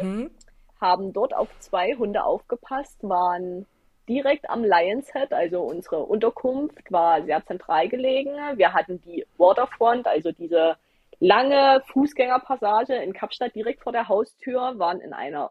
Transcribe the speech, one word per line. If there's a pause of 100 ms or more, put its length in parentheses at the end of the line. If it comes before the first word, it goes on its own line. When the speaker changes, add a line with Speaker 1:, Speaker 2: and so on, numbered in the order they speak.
Speaker 1:
Mhm. (500)
Speaker 2:
Haben
dort
auf (100)
zwei
Hunde
aufgepasst,
waren (420)
direkt
am
Lion's
Head,
also
unsere
Unterkunft
war
sehr
zentral
gelegen. (220)
Wir
hatten
die (100)
Waterfront,
also
diese (440)
lange
Fußgängerpassage
in
Kapstadt
direkt
vor
der
Haustür,
waren
in
einer